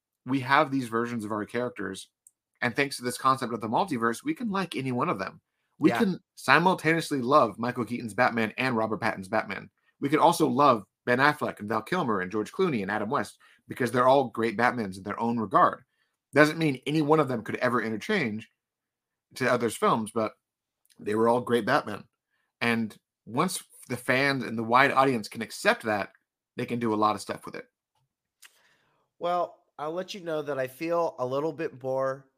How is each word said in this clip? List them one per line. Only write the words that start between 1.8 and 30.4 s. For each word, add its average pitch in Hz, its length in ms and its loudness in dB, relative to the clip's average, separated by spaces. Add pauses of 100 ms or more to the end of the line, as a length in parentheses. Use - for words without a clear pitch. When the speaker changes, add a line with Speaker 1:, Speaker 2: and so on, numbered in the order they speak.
Speaker 1:
and 117 160 -2
thanks 139 220 -2
to 120 40 -14
this 120 160 -6
concept 127 360 0
of 110 60 -6
the 113 80 -6
multiverse, 120 540 -2
we - 120 -4
can 233 160 -6
like 190 260 -4
any 131 160 -4
one 127 160 -2
of 139 100 -2
them. - 220 -8 (400)
We 156 100 6
Speaker 2:
Yeah. - 80 0
Speaker 1:
can 190 220 0 (160)
simultaneously 160 840 2
love 120 380 4
Michael 120 260 -2
Keaton's 110 300 -8
Batman 113 420 2
and 127 200 0
Robert 110 240 -2
Pattinson's 98 280 -4
Batman. 104 420 -4 (300)
We 143 80 -2
could 143 120 4
also 165 260 4
love 127 380 4 (220)
Ben 123 120 2
Affleck 135 400 2
and 104 100 -10
Val 110 140 -2
Kilmer 131 380 -2
and 92 100 -4
George 107 220 -4
Clooney 156 300 0
and 95 80 -4
Adam 104 200 -4
West 131 280 -4 (280)
because 120 240 -2
they're 123 160 4
all 131 220 4
great 113 280 -2
Batmans 113 420 0
in 98 40 -14
their 101 160 -6
own 117 220 -2
regard. 107 440 2 (500)
Doesn't 151 240 6
mean 147 280 0
any 151 160 2
one 151 160 4
of 143 100 4
them 120 140 -4
could 117 140 -8
ever 120 260 0
interchange 110 680 -4 (880)
to 123 140 0
others' 117 260 0
films, 127 380 0
but 110 200 -2 (640)
they 104 160 -4
were 113 140 4
all 120 120 4
great 120 260 0
Batman. 120 380 0 (560)
And 113 360 0 (280)
once 147 400 -4 (240)
the 123 80 -6
fans 131 480 0
and 113 140 -6
the 117 40 -2
wide 123 300 4
audience 131 360 2
can 117 140 -8
accept - 420 -2
that, 104 280 -2 (440)
they 123 100 -4
can 120 120 -4
do 117 140 0
a 107 40 0
lot 107 180 4
of 98 80 -8
stuff - 240 -10
with - 80 -16
it. - 120 -12 (1500)
Speaker 2:
Well, 175 380 -2 (220)
I'll 151 140 -6
let 185 200 -8
you 208 80 -12
know 160 220 -4